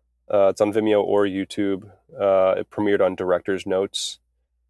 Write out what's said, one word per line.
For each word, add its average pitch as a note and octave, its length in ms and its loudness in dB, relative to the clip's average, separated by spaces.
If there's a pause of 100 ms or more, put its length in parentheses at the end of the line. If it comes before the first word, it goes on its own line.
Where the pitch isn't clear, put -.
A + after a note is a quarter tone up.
(320)
Uh, G2+ 160 4
it's F#2+ 140 0
on G#2 100 2
Vimeo G#2+ 320 2
or G2+ 220 2
YouTube. G2 580 -4 (360)
Uh, F#2+ 380 4
it F#2+ 120 -8
premiered G2+ 360 0
on F#2 100 0
Director's F2+ 500 -4
Notes. G2 540 -4 (500)